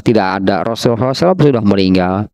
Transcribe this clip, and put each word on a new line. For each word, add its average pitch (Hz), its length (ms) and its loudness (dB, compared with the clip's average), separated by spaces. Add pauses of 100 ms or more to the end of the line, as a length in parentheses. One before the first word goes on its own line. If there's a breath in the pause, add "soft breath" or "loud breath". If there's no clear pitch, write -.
tidak 98 400 0
ada, 98 240 -2
Rasulullah 123 480 -2
sallallahu - 0 -
alaihi - 80 -4
wasallam 185 160 2
sudah 135 240 2
meninggal. 92 520 2 (180)